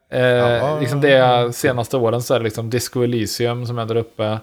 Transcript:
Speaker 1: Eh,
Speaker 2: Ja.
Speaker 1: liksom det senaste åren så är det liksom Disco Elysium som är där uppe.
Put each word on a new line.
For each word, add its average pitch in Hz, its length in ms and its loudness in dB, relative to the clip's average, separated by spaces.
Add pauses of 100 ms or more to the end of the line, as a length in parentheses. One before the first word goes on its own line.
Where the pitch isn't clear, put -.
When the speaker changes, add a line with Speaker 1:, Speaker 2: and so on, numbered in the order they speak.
(120)
Speaker 1:
Eh, 127 100 -2
Speaker 2:
Ja. 123 580 2
Speaker 1:
liksom 139 220 -2
det 123 540 4
senaste 127 420 -2
åren 120 240 0
så 127 120 -2
är 120 60 2
det 113 40 -4
liksom 113 260 -6
Disco 123 340 -2
Elysium 120 640 -2
som 120 120 -6
är 113 60 -4
där 113 100 -2
uppe. 110 480 -4